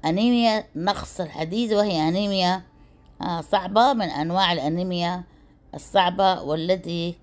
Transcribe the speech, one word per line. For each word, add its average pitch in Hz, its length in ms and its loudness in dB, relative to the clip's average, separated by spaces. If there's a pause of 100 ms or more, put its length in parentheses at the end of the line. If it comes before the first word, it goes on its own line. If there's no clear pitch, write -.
أنيميا 220 580 2 (120)
نقص 190 460 -4
الحديد، 175 520 -4
وهي 190 360 2
أنيميا، 185 520 0 (600)
آه، 170 200 -6
صعبة 208 520 4
من 220 160 -2
أنواع 175 440 0
الأنيميا 175 720 -2 (520)
الصعبة 185 640 0
والتي 170 800 -4